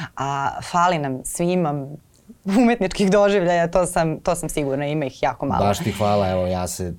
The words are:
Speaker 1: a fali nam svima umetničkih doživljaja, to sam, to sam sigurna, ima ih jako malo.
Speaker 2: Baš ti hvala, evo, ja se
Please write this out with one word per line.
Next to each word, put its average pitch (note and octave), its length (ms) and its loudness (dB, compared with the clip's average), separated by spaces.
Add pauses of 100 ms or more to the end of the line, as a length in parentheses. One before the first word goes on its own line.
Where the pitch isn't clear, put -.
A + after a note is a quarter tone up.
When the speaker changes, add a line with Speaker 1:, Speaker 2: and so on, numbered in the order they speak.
(160)
Speaker 1:
a C#3 320 -2 (140)
fali F3 360 2
nam C3+ 260 -4
svima E3+ 640 -2 (600)
umetničkih G#3 640 2
doživljaja, F3+ 580 4
to F3 180 2
sam, D#3+ 320 0
to F3 160 -2
sam D#3+ 140 -6
sigurna, C#3+ 380 -2
ima D3+ 180 -2
ih - 180 -10
jako C#3+ 240 -2
malo. B2+ 200 0
Speaker 2:
Baš G#2 120 0
ti G#2 140 -2
hvala, G#2 380 2
evo, F#2 160 0
ja F2+ 200 -2
se E2+ 320 -6